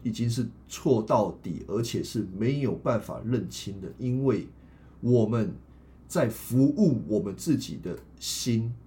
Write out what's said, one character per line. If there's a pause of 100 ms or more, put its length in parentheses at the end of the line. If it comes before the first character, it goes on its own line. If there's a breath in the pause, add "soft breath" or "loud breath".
已
经
是 (200)
错
到 (120)
底，
而
且
是
没
有
办
法
认
清
的，
因
为 (520 loud breath)
我
们 (540 loud breath)
在
服
务
我
们
自
己
的 (220)
心、 (140)